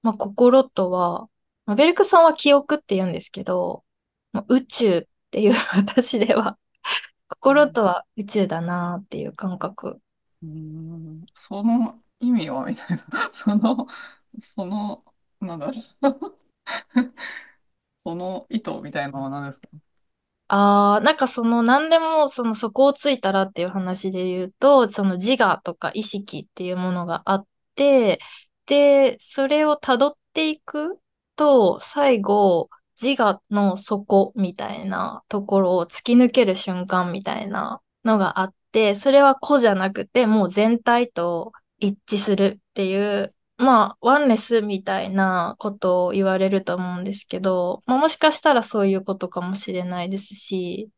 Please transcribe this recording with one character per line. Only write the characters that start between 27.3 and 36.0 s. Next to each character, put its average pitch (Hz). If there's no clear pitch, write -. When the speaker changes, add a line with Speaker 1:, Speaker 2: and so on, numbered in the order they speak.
Speaker 1:
っ 196
て、 262
で、 285
そ -
れ 302
を 294
辿 269
っ -
て 311
い 311
く 302
と、 262
最 269
後、 202
自 262
我 196
の 202
底 202
み 190
た -
い -
な 190
と 202
こ 196
ろ 180
を 175
突 -